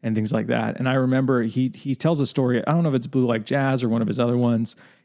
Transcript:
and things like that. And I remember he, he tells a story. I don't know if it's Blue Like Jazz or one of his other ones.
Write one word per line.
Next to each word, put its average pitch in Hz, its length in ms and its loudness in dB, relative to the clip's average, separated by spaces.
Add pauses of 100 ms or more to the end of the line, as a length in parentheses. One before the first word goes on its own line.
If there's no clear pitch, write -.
and 113 120 -2
things 107 180 -2
like 110 140 -2
that. 113 320 -2
And 131 100 -2
I 131 60 2
remember 131 480 2
he, 123 320 -2
he 139 200 -6
tells 156 260 0
a 139 60 2
story. 123 400 0
I 147 60 0
don't 170 120 2
know 156 40 2
if 139 60 0
it's 127 120 0
Blue 131 200 0
Like 113 180 0
Jazz 135 400 0
or 113 60 0
one 117 100 0
of 107 80 0
his 107 100 -2
other 120 200 2
ones. 117 360 0 (300)